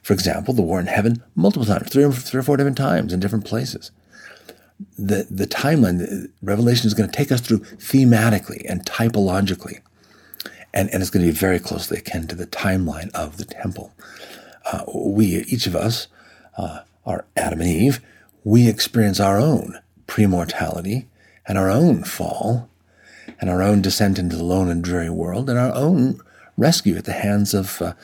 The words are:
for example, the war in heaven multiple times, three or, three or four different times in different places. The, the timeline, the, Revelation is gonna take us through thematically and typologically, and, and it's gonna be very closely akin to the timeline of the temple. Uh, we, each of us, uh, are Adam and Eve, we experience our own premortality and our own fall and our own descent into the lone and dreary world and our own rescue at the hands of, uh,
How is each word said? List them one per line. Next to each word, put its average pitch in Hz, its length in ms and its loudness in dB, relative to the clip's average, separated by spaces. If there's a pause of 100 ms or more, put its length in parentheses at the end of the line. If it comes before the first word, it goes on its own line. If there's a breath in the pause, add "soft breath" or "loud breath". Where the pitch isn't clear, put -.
for - 120 0
example, 92 400 -2
the 113 80 4
war 87 160 0
in 90 80 -2
heaven 113 360 0 (120)
multiple 104 320 2
times, - 240 0
three 139 140 4
or, 143 80 4
three 127 280 -4
or 131 40 -2
four 143 120 2
different 139 220 0
times 107 340 0
in 90 80 0
different 98 240 -2
places. - 460 -6 (1080 loud breath)
The, 101 320 -2
the 95 160 -2
timeline, 127 520 2
the, - 320 -6 (120)
Revelation 117 440 2
is 104 80 0
gonna 101 160 2
take 143 220 0
us 123 80 2
through 113 200 2
thematically 117 1080 2
and 90 160 -6
typologically, 98 960 -2 (920 loud breath)
and, 95 200 0
and 95 100 0
it's 92 80 -4
gonna 92 140 2
be 82 80 4
very 92 260 2
closely - 400 -8
akin 82 300 -8
to 85 80 -12
the 87 100 -10
timeline 90 640 -4
of 80 260 -8
the - 60 -10
temple. - 480 -10 (760 loud breath)
Uh, - 140 -6 (100)
we, 101 500 0
each - 220 -4
of 87 80 -2
us, 117 320 -2 (500 soft breath)
uh, 85 240 -8 (260)
are - 200 -6 (100)
Adam - 240 -2
and 87 100 0
Eve, 117 300 2 (440 soft breath)
we 117 240 6
experience 104 520 0
our 98 180 4
own 139 420 0 (260)
premortality 90 1000 -2 (400 soft breath)
and 98 120 -2
our 95 120 2
own 120 340 4
fall - 640 -4 (720 loud breath)
and 95 100 -4
our 92 120 0
own 104 200 4
descent 98 360 0
into 87 180 -2
the 85 80 -4
lone 92 240 2
and 85 160 -2
dreary 87 260 -2
world 90 380 -4
and 123 100 0
our 123 160 2
own 131 460 2 (360 loud breath)
rescue 117 400 2
at - 80 -8
the - 80 -6
hands 101 420 0
of, 92 280 -4
uh, 85 220 -4